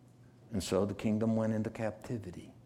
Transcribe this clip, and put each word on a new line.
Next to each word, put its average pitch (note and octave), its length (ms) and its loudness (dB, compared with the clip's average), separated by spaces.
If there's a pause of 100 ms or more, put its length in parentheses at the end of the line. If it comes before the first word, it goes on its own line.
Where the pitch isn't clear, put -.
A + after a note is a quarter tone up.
(520)
And G2 100 0
so F#2+ 220 2
the G2+ 100 -2
kingdom A2 400 2
went A2 200 2
into G#2+ 160 0
captivity. G#2+ 840 -6 (140)